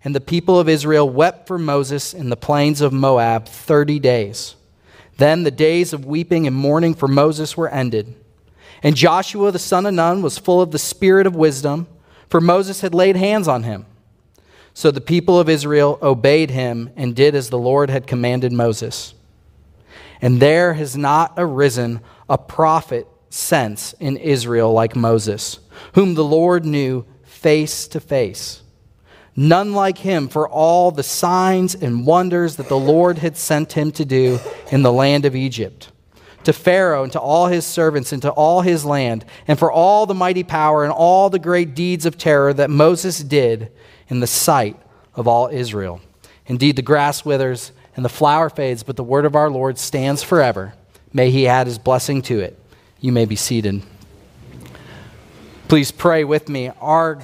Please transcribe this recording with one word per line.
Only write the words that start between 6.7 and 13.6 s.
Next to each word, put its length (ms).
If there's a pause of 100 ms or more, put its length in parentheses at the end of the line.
for 140
Moses 500
were 100
ended. 460 (680)
And 140
Joshua 560
the 60
son 260
of 80
Nun 300
was 160
full 240
of 80
the 80
spirit 480
of 100
wisdom, 500 (440)
for 100
Moses 400
had 140
laid 220
hands 300
on 180